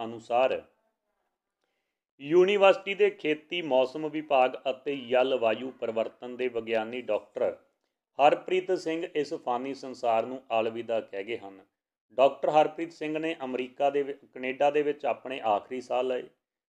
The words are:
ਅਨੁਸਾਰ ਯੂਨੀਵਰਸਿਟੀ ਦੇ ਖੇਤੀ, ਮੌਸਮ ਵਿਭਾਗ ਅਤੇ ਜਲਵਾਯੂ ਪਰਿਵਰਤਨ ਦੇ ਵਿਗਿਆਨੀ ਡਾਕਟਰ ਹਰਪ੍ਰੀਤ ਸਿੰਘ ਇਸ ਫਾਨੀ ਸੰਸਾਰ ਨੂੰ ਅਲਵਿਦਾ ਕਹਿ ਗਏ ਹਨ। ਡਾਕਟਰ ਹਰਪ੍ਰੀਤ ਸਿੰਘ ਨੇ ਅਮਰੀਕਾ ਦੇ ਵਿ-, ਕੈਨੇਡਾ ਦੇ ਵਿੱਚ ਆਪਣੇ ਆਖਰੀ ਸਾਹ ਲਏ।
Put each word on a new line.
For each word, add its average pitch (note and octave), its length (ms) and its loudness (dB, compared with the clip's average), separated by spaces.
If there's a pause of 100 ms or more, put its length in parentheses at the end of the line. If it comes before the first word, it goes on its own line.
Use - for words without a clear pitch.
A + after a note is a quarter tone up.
ਅਨੁਸਾਰ A#2 600 0 (1600)
ਯੂਨੀਵਰਸਿਟੀ F#3+ 720 4
ਦੇ G3+ 140 4
ਖੇਤੀ, D#3 520 -4
ਮੌਸਮ D3 480 0
ਵਿਭਾਗ D3+ 420 2 (180)
ਅਤੇ C#3 260 -4
ਜਲਵਾਯੂ B2 760 0
ਪਰਿਵਰਤਨ A#2 640 -6
ਦੇ B2+ 120 -2
ਵਿਗਿਆਨੀ A2+ 540 -4
ਡਾਕਟਰ G#2 560 -2 (600)
ਹਰਪ੍ਰੀਤ F3+ 520 2
ਸਿੰਘ E3 440 -4
ਇਸ D3 180 -4
ਫਾਨੀ C3 400 -6
ਸੰਸਾਰ A#2 520 -2
ਨੂੰ C3 160 -10 (180)
ਅਲਵਿਦਾ A2+ 420 -2
ਕਹਿ G2 220 -10
ਗਏ A2 140 -6
ਹਨ। F#2+ 220 -18 (540)
ਡਾਕਟਰ C3+ 360 2
ਹਰਪ੍ਰੀਤ D#3 440 2
ਸਿੰਘ D#3 260 -4
ਨੇ D#3+ 240 -2
ਅਮਰੀਕਾ B2+ 460 -2
ਦੇ C#3+ 140 0
ਵਿ-, C#3 100 -8
ਕੈਨੇਡਾ C3+ 580 -2
ਦੇ D3 100 2
ਵਿੱਚ D3 240 -4
ਆਪਣੇ C3 400 -4
ਆਖਰੀ A2 360 0
ਸਾਹ B2 220 -2
ਲਏ। B2+ 200 -4 (500)